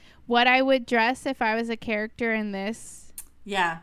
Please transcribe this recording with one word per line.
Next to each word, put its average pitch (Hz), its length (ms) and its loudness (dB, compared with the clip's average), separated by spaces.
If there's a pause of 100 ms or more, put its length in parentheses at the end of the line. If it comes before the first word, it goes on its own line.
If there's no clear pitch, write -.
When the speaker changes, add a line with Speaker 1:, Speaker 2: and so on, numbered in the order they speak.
(260)
Speaker 1:
what 240 220 4
I 254 140 6
would 262 240 4
dress 240 400 0
if 269 160 -4
I 220 140 2
was 226 140 -2
a 226 60 -4
character 220 580 -4
in 214 200 -4
this. 196 580 -10 (320)
Speaker 2:
Yeah. 175 400 -2